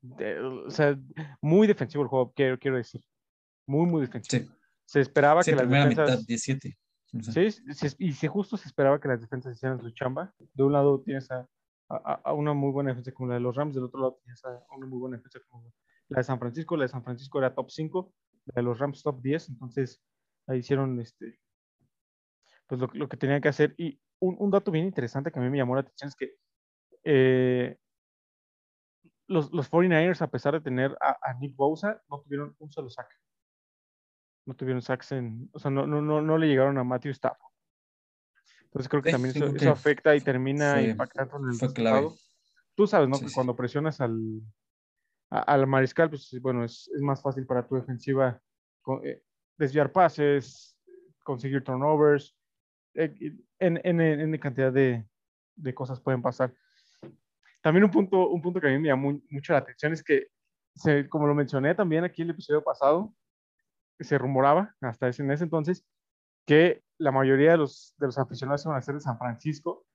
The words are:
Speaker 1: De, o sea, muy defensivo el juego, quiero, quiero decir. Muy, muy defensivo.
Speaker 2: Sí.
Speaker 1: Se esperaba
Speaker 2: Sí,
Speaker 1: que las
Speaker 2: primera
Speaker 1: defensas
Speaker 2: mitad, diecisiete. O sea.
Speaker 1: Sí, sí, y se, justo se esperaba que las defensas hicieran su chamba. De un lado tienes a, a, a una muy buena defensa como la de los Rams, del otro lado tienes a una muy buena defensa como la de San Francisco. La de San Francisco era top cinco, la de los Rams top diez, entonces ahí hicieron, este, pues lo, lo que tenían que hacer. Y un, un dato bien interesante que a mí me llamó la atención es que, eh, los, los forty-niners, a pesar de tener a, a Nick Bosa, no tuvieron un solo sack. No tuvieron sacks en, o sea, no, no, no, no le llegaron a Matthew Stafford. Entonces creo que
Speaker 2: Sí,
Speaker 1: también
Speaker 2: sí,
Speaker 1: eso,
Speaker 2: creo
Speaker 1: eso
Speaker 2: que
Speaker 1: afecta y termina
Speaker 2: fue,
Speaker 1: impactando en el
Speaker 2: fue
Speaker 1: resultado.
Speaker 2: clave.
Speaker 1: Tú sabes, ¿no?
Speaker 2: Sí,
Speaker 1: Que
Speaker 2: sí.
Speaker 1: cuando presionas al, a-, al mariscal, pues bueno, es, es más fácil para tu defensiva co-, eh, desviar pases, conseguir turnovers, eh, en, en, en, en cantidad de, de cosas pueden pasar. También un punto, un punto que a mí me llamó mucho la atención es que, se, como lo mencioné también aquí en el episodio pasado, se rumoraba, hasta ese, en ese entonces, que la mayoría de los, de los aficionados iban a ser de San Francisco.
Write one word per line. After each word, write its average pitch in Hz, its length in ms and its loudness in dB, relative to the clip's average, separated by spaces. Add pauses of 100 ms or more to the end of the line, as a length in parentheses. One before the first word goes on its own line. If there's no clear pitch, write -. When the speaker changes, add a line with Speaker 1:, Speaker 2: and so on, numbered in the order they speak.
Speaker 1:
De, 107 400 -8
o 127 300 -10
sea, 143 280 2 (440)
muy 180 240 6
defensivo 143 360 0
el 120 60 -2
juego, 127 240 0
quiero, 131 260 0
quiero 131 200 -2
decir. - 240 -10 (640)
Muy, 151 200 2
muy 165 140 2
defensivo. 123 460 -4
Speaker 2:
Sí. - 100 -20 (300)
Speaker 1:
Se - 140 2
esperaba 147 440 6
Speaker 2:
Sí, 165 80 2
Speaker 1:
que 151 40 4
las 131 60 2
Speaker 2:
primera 135 220 4
Speaker 1:
defensas 139 340 4
Speaker 2:
mitad, 110 80 -8
diecisiete. 117 520 -6 (380)
O 113 60 -8
sea. 110 100 -10
Speaker 1:
Sí, 202 300 0 (120)
sí, 139 240 -6
y 170 140 -2
se, 147 140 -4
justo 196 300 -4
se - 100 -12
esperaba 139 340 2
que - 60 -8
las 123 140 -2
defensas 123 340 -10
hicieran 131 260 -6
su 117 120 -14
chamba. 135 420 -8 (180)
De 135 120 0
un 139 80 4
lado 139 280 4
tienes 135 300 -8
a, 127 180 -10 (400)
a, - 360 -6
a 139 80 -4
una 147 220 -2
muy 139 180 -2
buena 139 180 -2
defensa 123 220 -10
como 127 160 -8
la 123 60 -4
de 120 60 -2
los 123 140 -4
Rams, 147 180 -4
del 131 120 -6
otro 123 160 -10
lado 127 240 -2
tienes 123 200 -20
a 123 200 -16 (100)
una 135 120 -16
muy 131 120 -10
buena 127 200 -10
defensa 123 200 -20 (100)
como 117 240 -20 (360)
la 135 100 -4
de 123 60 0
San 127 160 -4
Francisco. 131 360 -6
La 143 80 0
de 127 40 -2
San 123 160 -10
Francisco 131 340 -8
era 127 160 0
top 127 160 -8
cinco, 180 420 -8 (340)
la 131 100 -16
de 120 60 -2
los 120 180 -2
Rams 143 220 -6
top 135 200 -6
diez, 143 260 -4
entonces 123 540 -8 (460)
ahí 131 100 -4
hicieron, 131 400 -2
este, 113 400 -14 (1300)
pues 127 140 -8
lo, 127 120 -4
lo 143 160 -8
que - 80 -10
tenían 139 240 0
que 151 80 2
hacer. 151 300 0
Y 165 220 -8 (180)
un, 185 220 -2
un 202 100 0
dato 196 220 2
bien 160 140 0
interesante 139 440 -6
que 143 80 -8
a 123 40 -2
mí 123 80 0
me 143 80 -2
llamó 127 180 0
la 135 60 0
atención 143 260 -14
es 139 80 -18
que, - 180 -10 (680)
eh, 127 760 2 (1500)
los, 160 240 0
los 131 160 -2
forty-niners, 175 520 4
a 160 80 -2
pesar 143 260 -2
de 156 60 -2
tener 135 400 -2
a, 143 220 0
a 135 120 -6
Nick 131 200 -10
Bosa, 156 560 -2
no 143 120 -14
tuvieron 143 360 -10
un 151 140 -20
solo 135 180 -12
sack. 120 160 -16 (1400)
No 135 100 -12
tuvieron 131 260 -4
sacks 127 300 -6
en, 120 400 -8
o 151 80 -18
sea, 143 100 -4
no, 139 160 -2
no, 147 140 -2
no, 151 220 0
no 160 160 2
le 160 100 2
llegaron 139 300 4
a 127 40 -2
Matthew 127 300 -4
Stafford. - 400 -8 (1120)
Entonces 131 240 -10
creo 143 140 0
que 156 80 2
Speaker 2:
Sí, - 20 2
Speaker 1:
también 127 220 -2
Speaker 2:
sí, 147 40 -4
Speaker 1:
eso, 147 80 0
Speaker 2:
creo 139 100 -2
Speaker 1:
eso 139 80 0
Speaker 2:
que 139 60 6
Speaker 1:
afecta 147 460 4
y 143 60 2
termina 139 500 0
Speaker 2:
fue, 123 160 4
Speaker 1:
impactando 127 480 -6
en 139 80 -8
el 120 140 -4
Speaker 2:
fue 127 100 0
Speaker 1:
resultado. 123 320 2
Speaker 2:
clave. 160 160 -4 (580)
Speaker 1:
Tú 208 120 4
sabes, 170 220 4
¿no? 135 80 0
Speaker 2:
Sí, 127 80 -6
Speaker 1:
Que 104 40 -8
Speaker 2:
sí. - 60 -10
Speaker 1:
cuando 127 200 0
presionas 143 460 -4
al, 113 180 -2 (1120)
a-, - 120 -2
al 135 240 4
mariscal, 135 420 2
pues 143 320 -12
bueno, 123 240 -2
es, - 280 -14
es 139 100 -4
más 143 200 -2
fácil 131 240 -6
para 123 220 -2
tu 135 80 -2
defensiva 127 640 -2 (400)
co-, - 240 -8
eh, - 180 -12 (340)
desviar 143 360 0
pases, 147 840 0 (460)
conseguir 135 400 -4
turnovers, 147 760 2 (580)
eh, 151 200 -4 (440)
en, 170 260 0
en, 175 160 2
en, 156 200 2
en 156 180 -2
cantidad 131 340 0
de, 123 340 2 (480)
de 135 200 -8
cosas 127 260 -10
pueden 127 220 -2
pasar. 127 300 -2 (1080)
También 170 240 6
un 202 60 4
punto, 185 400 2
un 170 100 0
punto 175 200 -4
que 147 80 2
a - 20 4
mí 135 80 2
me 156 100 0
llamó 139 400 0
mucho 143 240 -6
la 143 60 4
atención 147 340 -4
es 156 100 -8
que, - 260 2 (460)
se, 143 340 0
como 151 180 -2
lo 147 80 4
mencioné 143 400 0
también 170 300 0
aquí 175 180 -6
en 165 60 -4
el 165 60 -4
episodio 151 300 -2
pasado, 151 500 0 (880)
se 147 140 -2
rumoraba, 139 640 2
hasta 123 280 -4
ese, 123 140 -6
en 139 80 -2
ese 147 140 -2
entonces, 160 400 -2 (600)
que 165 360 6 (140)
la 143 160 0
mayoría 135 380 6
de 170 80 8
los, - 400 -4
de 147 80 0
los 120 100 -4
aficionados 135 480 -4
iban 151 140 -2
a - 20 -2
ser 139 140 -8
de 147 80 -10
San 123 160 -6
Francisco. 139 640 -8 (100)